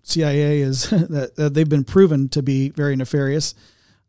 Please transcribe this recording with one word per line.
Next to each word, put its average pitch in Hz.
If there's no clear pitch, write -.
C 160
I 147
A 147
is, 135
<laughs> -
that, 160
that 151
they've 156
been 143
proven 156
to 147
be 135
very 143
nefarious. 139